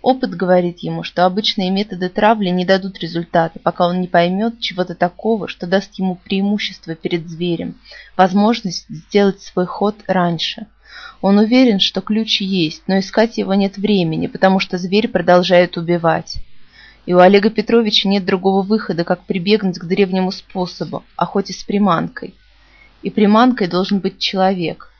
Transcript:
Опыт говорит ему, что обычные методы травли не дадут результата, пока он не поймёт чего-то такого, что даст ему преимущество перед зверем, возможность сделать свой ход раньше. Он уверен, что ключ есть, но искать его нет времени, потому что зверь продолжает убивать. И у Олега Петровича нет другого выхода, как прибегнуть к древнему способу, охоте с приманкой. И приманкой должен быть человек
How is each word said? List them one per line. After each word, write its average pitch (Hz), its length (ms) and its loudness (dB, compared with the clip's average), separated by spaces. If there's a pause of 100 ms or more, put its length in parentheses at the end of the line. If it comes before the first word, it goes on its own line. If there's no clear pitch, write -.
Опыт 254 280 0
говорит 180 500 0
ему, 165 240 -6
что 175 220 0
обычные 185 440 -2
методы 190 380 -2
травли 208 440 2
не 180 120 0
дадут 190 360 0
результата, 170 600 -2
пока 180 260 -2
он 180 140 0
не 180 80 -4
поймёт 190 540 0
чего-то 180 340 -6
такого, 190 540 -2
что - 180 -12
даст 190 280 -2
ему 190 200 -2
преимущество 196 800 -4
перед 170 320 -6
зверем, 170 480 -6 (400)
возможность 196 720 2
сделать 190 540 0
свой - 240 -4
ход 208 320 -4 (100)
раньше. 180 600 -4 (520)
Он 196 180 4
уверен, 220 440 4
что - 180 -2
ключ 214 400 -2
есть, 190 480 -2
но 190 100 2
искать 220 400 0
его 190 180 -2
нет 196 200 0
времени, 180 520 0
потому 190 340 2
что - 160 -6
зверь 196 320 0
продолжает 180 680 4
убивать. 165 600 -2 (720)
И 175 60 0
у 180 60 6
Олега 202 300 6
Петровича 220 600 0
нет 196 160 0
другого 190 360 0
выхода, 190 440 -2
как 180 180 -2
прибегнуть 190 560 0
к 170 60 -12
древнему 185 480 0
способу, - 720 -8 (100)
охоте 190 380 -4
с - 100 -16
приманкой. 196 720 -2 (680)
И 185 80 -6
приманкой 214 580 4
должен 185 320 -2
быть 185 200 -6
человек 185 800 -2